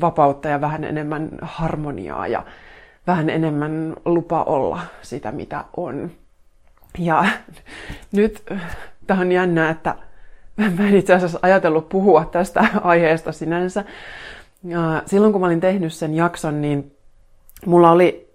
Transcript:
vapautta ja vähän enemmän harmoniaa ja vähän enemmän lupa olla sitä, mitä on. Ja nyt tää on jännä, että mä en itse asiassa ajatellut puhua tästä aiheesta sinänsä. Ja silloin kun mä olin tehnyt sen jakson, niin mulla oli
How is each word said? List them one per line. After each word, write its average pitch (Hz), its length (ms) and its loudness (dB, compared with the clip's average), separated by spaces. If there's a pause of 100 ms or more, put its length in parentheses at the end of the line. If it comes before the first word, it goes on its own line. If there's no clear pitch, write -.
vapautta 156 480 0
ja 143 120 -2
vähän 151 240 -4
enemmän 151 440 -6 (140)
harmoniaa 143 840 -8
ja 110 180 -4 (640)
vähän 165 240 0
enemmän 156 720 -4
lupa 170 380 0
olla 135 380 0 (220)
sitä, - 300 -10
mitä - 320 -10 (120)
on. 165 340 -8 (880)
Ja 165 260 2 (880)
nyt 214 300 0 (640)
tää 190 140 2
on 180 120 2
jännä, 175 380 2
että - 240 -4 (640)
mä 202 320 0
en 202 80 6
itse 190 180 4
asiassa 180 280 0
ajatellut 180 460 4
puhua 190 360 4
tästä 175 400 0 (180)
aiheesta 170 500 2
sinänsä. 175 520 -4 (800)
Ja 165 420 -2
silloin 214 260 4
kun 202 80 0
mä 180 60 0
olin 170 140 2
tehnyt 185 320 0
sen 156 220 -6
jakson, 160 460 -2
niin 143 360 -4 (720)
mulla 170 240 8
oli 175 440 4